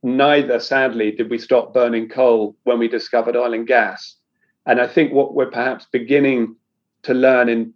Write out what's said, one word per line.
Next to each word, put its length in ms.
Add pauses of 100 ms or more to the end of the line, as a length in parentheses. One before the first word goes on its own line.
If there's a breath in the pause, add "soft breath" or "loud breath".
Neither, 600
sadly, 500
did 180
we 100
stop 340
burning 340
coal 560
when 160
we 80
discovered 480
oil 180
and 140
gas. 480 (500)
And 140
I 80
think 240
what 240
we're 160
perhaps 400
beginning 640 (480)
to 100
learn 360
in 260